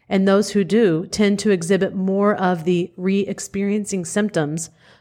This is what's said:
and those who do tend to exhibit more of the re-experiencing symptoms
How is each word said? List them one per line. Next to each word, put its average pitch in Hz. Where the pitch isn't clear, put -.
and 190
those 202
who 202
do 180
tend 202
to 214
exhibit 185
more 196
of 180
the 175
re-experiencing 196
symptoms 165